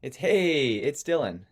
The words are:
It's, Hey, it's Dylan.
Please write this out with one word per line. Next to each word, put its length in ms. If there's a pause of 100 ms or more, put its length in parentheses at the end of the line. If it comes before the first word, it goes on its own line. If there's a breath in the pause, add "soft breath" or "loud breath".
It's, 160
Hey, 580
it's 280
Dylan. 380 (100)